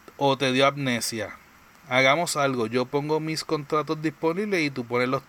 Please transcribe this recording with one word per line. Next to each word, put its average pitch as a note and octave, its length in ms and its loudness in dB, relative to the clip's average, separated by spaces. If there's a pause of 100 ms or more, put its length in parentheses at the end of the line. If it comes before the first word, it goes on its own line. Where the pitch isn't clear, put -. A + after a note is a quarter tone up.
(180)
O C#3 200 2
te C3+ 140 0
dio C3+ 160 6
amnesia. A#2+ 720 -2 (520)
Hagamos C#3 480 2
algo, C3 300 0
yo B2 180 0
pongo D3 340 -2
mis D#3 240 -6
contratos D3+ 580 -2
disponibles E3 600 -2
y D3 100 0
tú B2+ 140 -6
pones A#2+ 240 0
los C3 200 -2